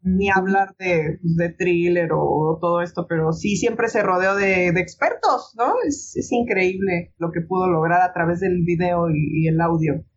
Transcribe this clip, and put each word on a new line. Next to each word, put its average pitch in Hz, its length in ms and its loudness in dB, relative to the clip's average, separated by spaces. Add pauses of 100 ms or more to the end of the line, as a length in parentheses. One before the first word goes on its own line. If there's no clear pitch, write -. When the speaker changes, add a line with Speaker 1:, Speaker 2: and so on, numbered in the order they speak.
Speaker 1:
Ni 185 260 2
Speaker 2:
Ujú. 190 100 2
Speaker 1:
hablar 190 380 0
de, 160 420 0
pues, 165 180 0
de 170 200 0
Thriller 175 560 2
o, 156 80 0
o 151 400 0
todo 175 220 0
esto, 170 260 -8
pero 160 240 0
sí, 196 240 -2
siempre 233 300 0
se 226 160 0
rodeó 190 320 2
de, 190 360 2
de 170 80 2
expertos, 269 760 -2
¿no? 262 160 2 (140)
Es, - 280 -8
es - 160 -6
increíble 185 880 -2
lo 170 140 -4
que 170 100 -4
pudo 185 260 -2
lograr 170 360 2
a 180 100 0
través 170 260 -2
del 180 240 0
video 170 460 0
y, 151 360 0
y - 20 2
el 160 120 2
audio. 160 440 0 (140)